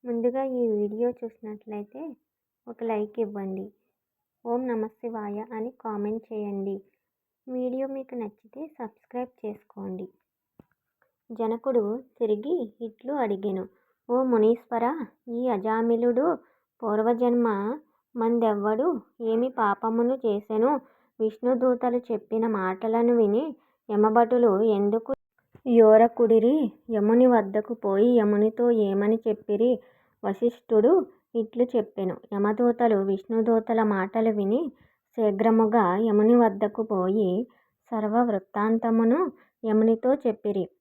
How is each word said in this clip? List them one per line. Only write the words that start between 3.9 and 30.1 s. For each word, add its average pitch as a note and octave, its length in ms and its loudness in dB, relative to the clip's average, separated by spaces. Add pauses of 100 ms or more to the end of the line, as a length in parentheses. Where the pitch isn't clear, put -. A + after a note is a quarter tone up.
"ఓం B3 220 -4
నమ A3 200 -4
శివాయ" G#3+ 680 -10
అని A3 280 -10
కామెంట్ G#3+ 520 -8
చేయండి. G3 480 -8 (680)
వీడియో B3+ 400 -6
మీకు C4+ 280 -12
నచ్చితే A#3 520 -12
సబ్స్క్రైబ్ B3 800 -14
చేసుకోండి. G3 640 -12 (1200)
జనకుడు A3+ 720 -4 (160)
తిరిగి A#3 640 -4
ఇట్లు A#3 320 -12
అడిగెను, G3+ 540 -4 (420)
"ఓ B3+ 140 0
మునీశ్వర, A#3+ 840 0 (220)
ఈ A#3+ 200 -6
అజామిలుడు A#3 880 0 (460)
పూర్వజన్మ A#3 960 0 (380)
మందెవ్వడు, A3+ 840 0 (200)
ఏమి A3+ 280 -2
పాపమును A3+ 640 -2
చేసెను?" A3 680 -2 (380)
విష్ణుదూతలు B3 800 -2
చెప్పిన A3+ 500 -4
మాటలను A3 680 0
విని A#3 400 0 (360)
యమభటులు A3 680 4
ఎందుకు A3 520 0 (540)
యోరకుడిరి? A#3 1040 6 (200)
యముని A3+ 360 4
వద్దకు G#3+ 460 0
పోయి A3 420 2
యమునితో A3 560 2
ఏమని G#3 560 0
చెప్పిరి? A3 520 -2 (460)